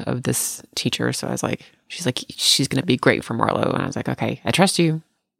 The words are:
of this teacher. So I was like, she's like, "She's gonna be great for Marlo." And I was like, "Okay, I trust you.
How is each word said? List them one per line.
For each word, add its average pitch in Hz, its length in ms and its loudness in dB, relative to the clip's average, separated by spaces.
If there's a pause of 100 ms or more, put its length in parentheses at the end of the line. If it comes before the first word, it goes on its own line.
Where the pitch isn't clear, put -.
of 127 200 -4
this - 400 -2 (140)
teacher. 123 360 -2
So - 140 -6
I - 60 -4
was 123 100 -4
like, - 220 -4 (240)
she's - 180 -6
like, 127 220 -2
"She's - 400 0
gonna 135 180 0
be 127 100 6
great - 280 4
for 120 100 -6
Marlo." - 400 2
And - 80 0
I 90 40 -2
was - 100 -6
like, 113 120 -4
"Okay, 117 360 -4
I - 80 -2
trust 180 260 2
you. 160 240 2 (380)